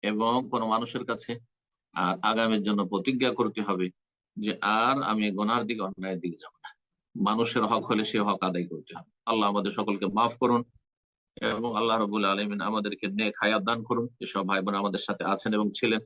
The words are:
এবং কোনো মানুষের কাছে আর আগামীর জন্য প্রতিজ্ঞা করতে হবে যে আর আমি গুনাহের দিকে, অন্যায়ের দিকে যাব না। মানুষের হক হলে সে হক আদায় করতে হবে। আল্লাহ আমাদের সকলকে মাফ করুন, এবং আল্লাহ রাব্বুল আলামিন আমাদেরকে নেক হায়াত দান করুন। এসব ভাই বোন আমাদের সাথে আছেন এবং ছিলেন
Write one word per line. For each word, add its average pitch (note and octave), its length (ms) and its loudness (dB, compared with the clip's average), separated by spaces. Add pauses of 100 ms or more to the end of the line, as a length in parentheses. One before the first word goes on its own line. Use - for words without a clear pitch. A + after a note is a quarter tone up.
এবং G#2+ 320 2 (160)
কোনো A#2 160 -2
মানুষের A2+ 380 0
কাছে A#2 280 -6 (600)
আর F2+ 280 2
আগামীর A2 400 2
জন্য G#2 240 2
প্রতিজ্ঞা B2 480 0
করতে A2 280 0
হবে F#2 240 0 (500)
যে G#2+ 240 -2
আর A2+ 420 2
আমি G#2+ 280 0
গুনাহের G#2+ 360 0
দিকে, A2 140 -4
অন্যায়ের F#2+ 400 -4
দিকে F2 160 -6
যাব - 200 -20
না। - 140 -20 (440)
মানুষের A2+ 520 2
হক G#2+ 180 2
হলে A2 200 2
সে A2 160 0
হক G2+ 220 0
আদায় F2 240 0
করতে D#2 300 -12
হবে। - 140 -18 (160)
আল্লাহ A2 220 2
আমাদের G2+ 220 0
সকলকে G2+ 360 -2
মাফ A2 300 2
করুন, A#2+ 260 4 (800)
এবং A2+ 340 -2
আল্লাহ A2+ 220 2
রাব্বুল G#2 260 0
আলামিন G2+ 360 0
আমাদেরকে G#2 480 -2
নেক G#2 320 -2
হায়াত G#2 220 2
দান A2+ 200 0
করুন। A#2 240 0 (140)
এসব G2 260 -4
ভাই G2 160 2
বোন G2+ 120 -2
আমাদের G2 240 0
সাথে F#2 260 -4
আছেন G2 300 0
এবং G#2+ 200 2
ছিলেন A2+ 320 2